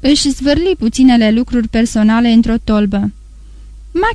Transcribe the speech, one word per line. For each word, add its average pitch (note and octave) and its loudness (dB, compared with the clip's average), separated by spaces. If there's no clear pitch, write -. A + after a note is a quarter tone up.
își C#4+ 0
zvârli D4+ -2
puținele A#3 2
lucruri A#3 -2
personale A3+ 0
într-o A3+ 2
tolbă. G#3 -2
„Ma G4+ -2